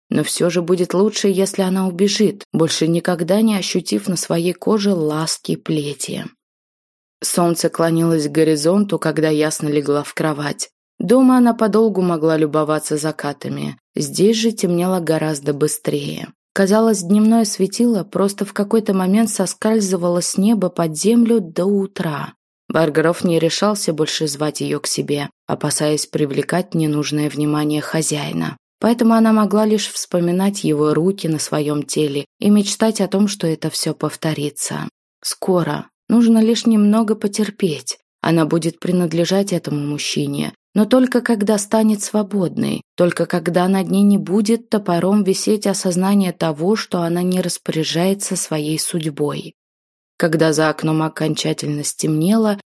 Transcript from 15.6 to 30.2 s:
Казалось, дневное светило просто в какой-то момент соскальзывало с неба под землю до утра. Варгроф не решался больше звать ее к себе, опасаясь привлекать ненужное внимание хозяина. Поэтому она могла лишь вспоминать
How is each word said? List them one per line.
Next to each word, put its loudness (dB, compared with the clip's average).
Казалось, 2
дневное 4
светило 0
просто -2
в -8
какой-то 0
момент 2
соскальзывало 0
с -4
неба 2
под -2
землю 4
до -4
утра. -4
Варгроф 2
не 2
решался 0
больше -2
звать -4
ее -4
к -10
себе, -4
опасаясь -2
привлекать -2
ненужное 0
внимание -2
хозяина. -4
Поэтому 2
она 4
могла 2
лишь 0
вспоминать -2